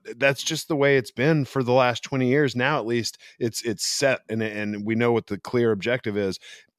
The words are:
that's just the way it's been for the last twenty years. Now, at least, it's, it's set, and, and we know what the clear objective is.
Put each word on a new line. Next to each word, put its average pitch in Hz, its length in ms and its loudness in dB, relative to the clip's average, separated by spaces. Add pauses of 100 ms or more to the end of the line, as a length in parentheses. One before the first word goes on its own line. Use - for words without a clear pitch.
(160)
that's 135 260 0
just 156 240 -6
the 160 100 -2
way 139 200 4
it's 127 140 0
been 147 340 2
for 135 180 -2
the 120 120 2
last 123 280 4
twenty 131 260 -2
years. 135 280 2
Now, 135 220 0
at 110 80 -4
least, 117 320 -2 (200)
it's, 120 260 -4
it's 110 200 -4
set, - 360 0 (100)
and, 110 120 -2
and 104 440 -6
we 113 80 0
know 120 180 4
what 113 140 0
the 101 100 -6
clear 120 360 0
objective 107 440 -2
is. 98 220 -2 (400)